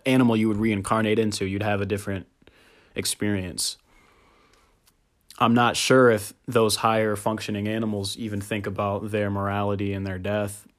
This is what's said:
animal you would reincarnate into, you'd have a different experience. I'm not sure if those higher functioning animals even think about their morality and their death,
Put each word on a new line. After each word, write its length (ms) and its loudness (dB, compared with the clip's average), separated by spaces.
animal 320 4
you 100 2
would 80 0
reincarnate 640 0
into, 260 0
you'd 180 -4
have 180 -2
a 40 -4
different 420 -6
experience. 840 -4
I'm 160 4
not 220 4
sure 340 6
if 240 0
those 300 2
higher 400 0
functioning 500 -4
animals 480 -4
even 240 -6
think 260 -6
about 460 -4
their 180 0
morality 640 -2
and 160 -4
their 100 -6
death, 480 -4